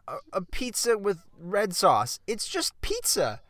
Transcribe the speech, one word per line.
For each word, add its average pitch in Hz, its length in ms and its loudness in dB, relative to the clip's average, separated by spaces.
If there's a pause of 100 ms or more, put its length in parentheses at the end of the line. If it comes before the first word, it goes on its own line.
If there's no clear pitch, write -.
a, 131 100 -8 (160)
a 190 100 -2
pizza 233 540 -2
with 196 280 -2 (140)
red 190 360 -2
sauce. 120 520 4
It's - 220 -4
just - 320 -4
pizza. 170 680 0